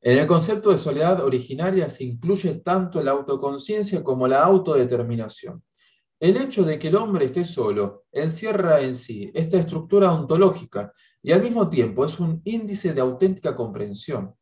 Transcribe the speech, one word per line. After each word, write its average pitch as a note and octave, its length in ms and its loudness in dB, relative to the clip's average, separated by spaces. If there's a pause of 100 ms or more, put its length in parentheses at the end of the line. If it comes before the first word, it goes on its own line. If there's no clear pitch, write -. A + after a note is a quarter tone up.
En B2 160 4
el D3+ 80 2
concepto F#3 440 2
de E3+ 80 6
soledad D#3 440 0
originaria C#3 680 -2
se - 140 -10
incluye E3 520 -2
tanto F3 460 -2
la C3+ 80 0
autoconciencia C#3+ 920 -4
como B2+ 240 0
la C3+ 160 4
autodeterminación. B2 1200 0 (560)
El F#3+ 180 4
hecho C4 280 0
de D3+ 140 0
que D#3 100 -6
el F3 80 2
hombre G3+ 300 0
esté E3+ 180 -2
solo G#2 680 -4
encierra D#3+ 680 0
en B2+ 140 -4
sí G#2 400 -10
esta E3 240 0
estructura E3+ 540 2
ontológica D3+ 800 0 (300)
y D3+ 100 0
al F#3+ 100 6
mismo A3+ 260 0
tiempo A#2+ 360 0
es D#3+ 160 -6
un E3 240 -2
índice G3+ 480 -4
de C3+ 80 -2
auténtica C#3 540 0
comprensión. G#2 880 -8